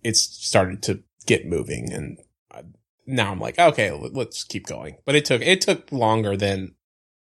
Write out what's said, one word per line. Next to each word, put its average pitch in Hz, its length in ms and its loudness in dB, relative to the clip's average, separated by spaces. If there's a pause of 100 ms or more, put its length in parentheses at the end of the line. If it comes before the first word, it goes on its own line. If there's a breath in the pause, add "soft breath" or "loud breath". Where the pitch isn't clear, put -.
it's 113 200 0
started - 640 0
to - 180 -2 (240)
get - 200 4
moving, 73 460 -4
and, - 260 -10 (320)
uh, 62 120 -20 (440)
now 120 260 0
I'm 95 60 -8
like, - 200 -4
"Okay, 143 320 4
l-, 123 240 -8
let's - 280 -8
keep - 240 -10
going." 65 380 -12
But 139 100 2
it 147 120 4
took, 127 160 2
it 185 180 4
took - 320 -2
longer 110 460 2
than 98 360 -2 (540)